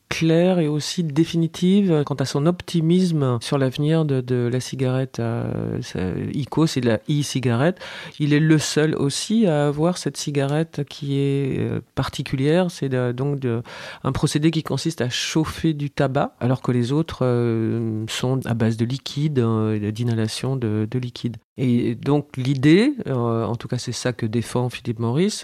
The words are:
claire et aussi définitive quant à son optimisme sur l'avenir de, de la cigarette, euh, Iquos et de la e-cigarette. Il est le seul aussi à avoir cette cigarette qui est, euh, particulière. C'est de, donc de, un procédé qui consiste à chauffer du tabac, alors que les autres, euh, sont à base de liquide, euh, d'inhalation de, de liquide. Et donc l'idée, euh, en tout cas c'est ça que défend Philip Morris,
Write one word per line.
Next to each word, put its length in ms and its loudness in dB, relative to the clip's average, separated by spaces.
claire 480 4
et 100 2
aussi 360 -2
définitive 1000 2
quant 120 -2
à 100 0
son 220 0
optimisme 920 2
sur 180 0
l'avenir 460 2
de, 160 2
de 300 0
la 80 0
cigarette, 600 -2
euh, 600 -2
Iquos 320 0
et 40 0
de 60 0
la 200 2
e-cigarette. 680 0
Il 160 2
est 60 4
le 180 6
seul 380 2
aussi 500 0
à 220 4
avoir 320 0
cette 180 -4
cigarette 720 -2
qui 300 -2
est, 400 0
euh, 220 -2
particulière. 800 0
C'est 180 -4
de, 220 0
donc 280 -2
de, 220 0
un 80 0
procédé 380 2
qui 140 0
consiste 380 -2
à 80 0
chauffer 640 -2
du 160 -4
tabac, 480 0
alors 240 0
que 80 0
les 200 0
autres, 300 -2
euh, 880 0
sont 380 -2
à 80 0
base 220 2
de 80 0
liquide, 520 -2
euh, 540 0
d'inhalation 640 -2
de, 340 0
de 100 -2
liquide. 380 -6
Et 380 2
donc 420 -2
l'idée, 600 4
euh, 400 0
en 100 -2
tout 120 -10
cas 100 -4
c'est 140 -6
ça 200 -2
que 140 -4
défend 440 -2
Philip 280 -6
Morris, 460 0